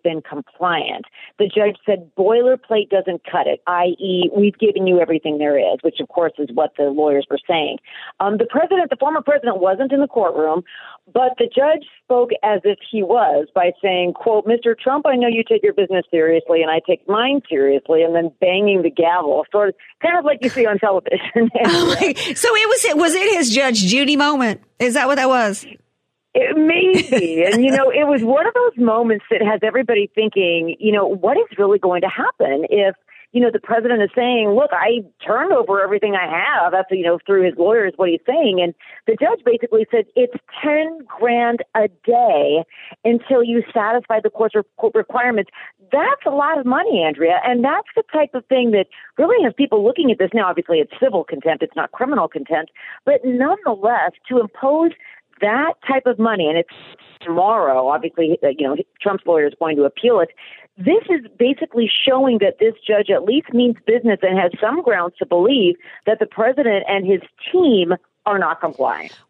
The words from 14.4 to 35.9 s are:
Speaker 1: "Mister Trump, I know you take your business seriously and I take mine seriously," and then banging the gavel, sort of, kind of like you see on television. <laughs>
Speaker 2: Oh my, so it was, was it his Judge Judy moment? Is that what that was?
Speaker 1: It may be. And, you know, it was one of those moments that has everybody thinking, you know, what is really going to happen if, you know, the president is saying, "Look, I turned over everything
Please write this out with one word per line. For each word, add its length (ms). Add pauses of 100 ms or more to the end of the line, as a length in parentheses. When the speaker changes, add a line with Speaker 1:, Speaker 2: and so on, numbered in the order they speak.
Speaker 1:
"Mister 280
Trump, 320
I 100
know 120
you 180
take 160
your 120
business 360
seriously 520
and 80
I 160
take 200
mine 440
seriously," 520
and 120
then 260
banging 400
the 100
gavel, 640
sort 160
of, 60 (260)
kind 180
of 60
like 160
you 80
see 160
on 140
television. 420 (140)
<laughs> 160 (160)
Speaker 2:
Oh 340
my, 140 (200)
so 220
it 120
was, 260
was 200
it 220
his 180
Judge 260
Judy 360
moment? 460 (160)
Is 160
that 120
what 100
that 120
was? 380 (720)
Speaker 1:
It 200
may 380 (220)
be. 280
And, 200
you 60
know, 200
it 180
was 160
one 200
of 100
those 220
moments 540
that 100
has 220
everybody 540
thinking, 640
you 100
know, 160
what 300
is 100 (100)
really 220
going 220
to 80
happen 640
if, 260 (340)
you 100
know, 120
the 80
president 420
is 140
saying, 340
"Look, 220
I 320 (200)
turned 280
over 280
everything 360